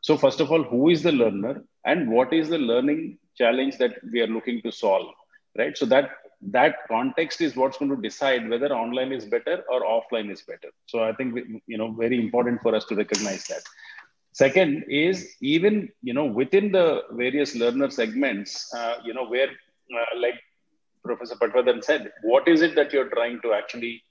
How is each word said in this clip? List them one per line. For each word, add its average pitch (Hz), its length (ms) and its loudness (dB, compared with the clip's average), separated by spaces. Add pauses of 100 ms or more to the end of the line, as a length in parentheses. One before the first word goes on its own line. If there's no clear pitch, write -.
So 156 140 4
first 135 220 4
of 147 120 0
all, 160 120 4
who 131 260 2
is 156 140 4
the 170 80 4
learner 113 520 0 (220)
and 147 240 0
what 127 240 2
is 160 160 0
the 165 80 0
learning 135 600 0 (180)
challenge 127 420 2
that 123 180 0 (160)
we 117 100 0
are 110 60 2
looking 113 360 -4
to 117 80 -6
solve, 95 420 0 (440)
right? 131 200 -2
So 143 100 0
that, 135 220 4 (340)
that 127 440 2
context 127 520 -2
is 147 160 0
what's 131 220 0
going 139 140 -2
to 131 100 -4
decide 120 480 -2
whether 135 240 -2
online 127 380 -4
is 120 140 -8
better 120 440 -2
or 127 120 0
offline 113 500 -2
is 87 100 -14
better. - 280 -16 (180)
So 113 160 -2
I 110 100 0
think, 123 240 -6 (300)
you 113 100 -8
know, 113 140 -4
very 117 280 0
important 120 440 0
for 113 100 2
us 110 120 0
to 110 100 -6
recognize 101 500 -4
that. 82 160 -8 (720)
Second 147 560 2
is 170 500 -2
even, 175 500 0 (120)
you 123 140 -4
know, 147 100 0
within 139 460 0
the 170 400 4
various 131 420 -2
learner 120 380 0
segments, 113 840 -4
uh, 117 300 -4
you 113 100 -8
know, 127 140 -6
where, 131 220 0
uh, 117 680 -8
like 117 200 -2 (640)
Professor 120 320 -8
Patwardhan 120 480 2
said, 139 280 -2 (120)
what 123 240 4
is 165 160 6
it 165 100 2
that 147 180 2
you're 135 180 2
trying 120 320 -2
to 113 120 0
actually 117 580 -6